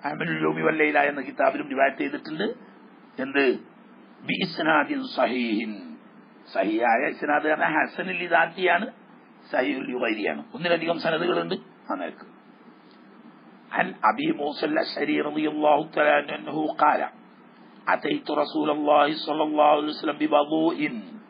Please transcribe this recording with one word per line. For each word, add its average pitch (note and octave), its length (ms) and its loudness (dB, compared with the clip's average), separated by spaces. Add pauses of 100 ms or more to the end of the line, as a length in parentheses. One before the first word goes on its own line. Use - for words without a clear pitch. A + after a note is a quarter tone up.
അമലുൽ D#3+ 360 -4
യൗമി D#3+ 220 0
വൽ D#3 140 0
ലൈല D3+ 180 2 (100)
എന്ന C#3+ 180 -6
കിതാബിലും C#3+ 460 0
റിവായത്ത് C3+ 300 2
ചെയ്തിട്ടുണ്ട്. D#3 440 -6 (760)
എന്ത്? C#3 200 0 (840)
ബി - 80 -2 (100)
ഇസ്നാദിൻ D3 560 0 (160)
സഹീഹിൻ. A2+ 560 0 (800)
സഹീഹായ A2 500 2 (120)
ഇസ്നാദ് D3+ 360 0
പറഞ്ഞാൽ D#3+ 240 0
ഹസൻ D#3 340 -2 (120)
ലി F3+ 140 -6
ദാത്തിയാണ്, E3+ 520 2 (640)
സഹീഹുൽ C3 380 -2
ലി B2 140 -6
ഗൈരിയാണ്. G2 380 -2 (140)
ഒന്നിലധികം E3 480 0
സനദുകളുണ്ട് E3 520 0 (340)
ആ G2+ 120 -4
നിലക്ക്. D#2 260 -12 (1500)
അൻ - 80 2 (220)
അബീ A3+ 180 0 (120)
മൂസ D4 200 -6 (100)
അൽ D#3 140 0
അശ്അരി D3+ 320 -2 (120)
റളിയല്ലാഹു D3+ 560 2 (120)
തആല D3 340 4 (100)
അൻഹു D3+ 220 -6 (200)
ഖാല, D3+ 200 4 (920)
അതൈതു D3+ 380 -2 (100)
റസൂലല്ലാഹി D3 720 4 (120)
സ്വല്ലല്ലാഹു D3+ 540 4
അലൈഹി D3+ 160 -4
വസല്ലം D3+ 280 -4
ബിവളൂഇൻ. D3+ 720 2 (340)